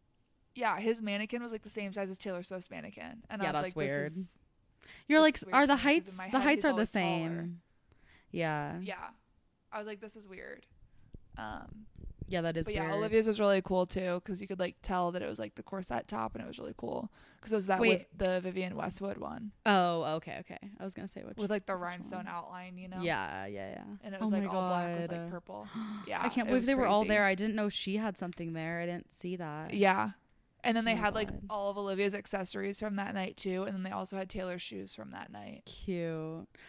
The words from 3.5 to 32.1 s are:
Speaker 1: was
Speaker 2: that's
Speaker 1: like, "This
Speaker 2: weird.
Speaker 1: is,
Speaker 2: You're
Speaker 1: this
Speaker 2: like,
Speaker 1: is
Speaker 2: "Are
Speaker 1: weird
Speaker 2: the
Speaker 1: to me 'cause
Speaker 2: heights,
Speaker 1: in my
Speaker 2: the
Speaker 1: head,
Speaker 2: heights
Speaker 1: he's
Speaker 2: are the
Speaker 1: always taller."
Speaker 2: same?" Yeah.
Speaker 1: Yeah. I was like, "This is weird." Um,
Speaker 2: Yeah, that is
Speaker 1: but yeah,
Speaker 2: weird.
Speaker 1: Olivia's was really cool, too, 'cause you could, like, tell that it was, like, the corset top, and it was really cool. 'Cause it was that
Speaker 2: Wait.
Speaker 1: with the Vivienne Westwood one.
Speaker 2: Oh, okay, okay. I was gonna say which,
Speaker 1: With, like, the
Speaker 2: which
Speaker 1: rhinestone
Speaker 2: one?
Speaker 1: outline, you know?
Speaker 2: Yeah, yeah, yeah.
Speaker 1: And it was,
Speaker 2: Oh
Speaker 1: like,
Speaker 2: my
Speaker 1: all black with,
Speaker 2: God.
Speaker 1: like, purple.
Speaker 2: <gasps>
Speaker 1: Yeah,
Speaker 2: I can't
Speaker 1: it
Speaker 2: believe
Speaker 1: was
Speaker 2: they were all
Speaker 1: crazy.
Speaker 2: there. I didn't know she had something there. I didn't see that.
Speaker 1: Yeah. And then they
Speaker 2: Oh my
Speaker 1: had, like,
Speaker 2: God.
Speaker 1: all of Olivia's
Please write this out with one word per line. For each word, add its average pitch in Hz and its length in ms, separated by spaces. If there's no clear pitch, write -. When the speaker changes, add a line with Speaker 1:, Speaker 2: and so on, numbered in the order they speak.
Speaker 1:
was - 20
Speaker 2:
that's 147 100
Speaker 1:
like, 151 120
"This 147 160
Speaker 2:
weird. 143 220
Speaker 1:
is, 180 240
Speaker 2:
You're 302 120
Speaker 1:
this 311 60
Speaker 2:
like, 311 120
Speaker 1:
is - 60
Speaker 2:
"Are 190 160
Speaker 1:
weird 285 80
Speaker 2:
the - 0
Speaker 1:
to 277 60
me 277 40
'cause 226 60
Speaker 2:
heights, - 280
Speaker 1:
in - 60
my - 60
Speaker 2:
the 190 60
Speaker 1:
head, 254 40
Speaker 2:
heights 294 140
Speaker 1:
he's - 80
Speaker 2:
are - 40
the 269 40
Speaker 1:
always 214 180
taller." 196 120
Speaker 2:
same?" 170 580
Yeah. 156 480
Speaker 1:
Yeah. 185 300
I 220 60
was 214 100
like, 214 120
"This 208 160
is 214 120
weird." - 380
Um, 107 480
Speaker 2:
Yeah, 180 140
that 165 160
is 165 100
Speaker 1:
but 208 80
yeah, 196 80
Speaker 2:
weird. 160 100
Speaker 1:
Olivia's 214 320
was 214 140
really 202 240
cool, 185 240
too, 180 360
'cause 190 160
you 202 80
could, 185 120
like, 175 240
tell 180 300
that 180 100
it - 60
was, - 100
like, 214 160
the 226 80
corset 185 440
top, 110 280
and 120 80
it - 40
was - 120
really - 180
cool. - 340
'Cause 220 120
it - 20
was 196 120
that 190 120
Speaker 2:
Wait. 220 200
Speaker 1:
with - 80
the 185 240
Vivienne 185 340
Westwood 196 420
one. 208 340
Speaker 2:
Oh, 175 380
okay, - 240
okay. - 180
I - 40
was 190 100
gonna 196 140
say - 160
which, - 140
Speaker 1:
With, 202 120
like, 202 160
the 196 80
Speaker 2:
which 180 80
Speaker 1:
rhinestone 180 380
Speaker 2:
one? 175 80
Speaker 1:
outline, 180 500
you 185 100
know? 185 140
Speaker 2:
Yeah, 98 460
yeah, 98 240
yeah. - 120
Speaker 1:
And 202 100
it 196 80
was, 220 80
Speaker 2:
Oh 208 60
Speaker 1:
like, 202 80
Speaker 2:
my 196 60
Speaker 1:
all 185 200
black 175 260
with, 170 160
Speaker 2:
God. 170 100
Speaker 1:
like, 170 100
purple. 185 420
Speaker 2:
<gasps> 214 320
Speaker 1:
Yeah, 202 160
Speaker 2:
I 247 80
can't 226 180
Speaker 1:
it - 40
Speaker 2:
believe 254 80
Speaker 1:
was 233 80
Speaker 2:
they 269 80
were 254 100
all 202 160
Speaker 1:
crazy. 214 80
Speaker 2:
there. 208 160
I 196 80
didn't 208 220
know 208 140
she 196 280
had 214 200
something 175 360
there. 165 280
I 175 40
didn't 175 260
see 180 260
that. 156 360
Speaker 1:
Yeah. 196 380
And 226 140
then 226 80
they 233 60
Speaker 2:
Oh 220 60
my 220 40
Speaker 1:
had, 208 140
like, 214 160
Speaker 2:
God. 196 180
Speaker 1:
all 202 220
of 196 60
Olivia's 196 360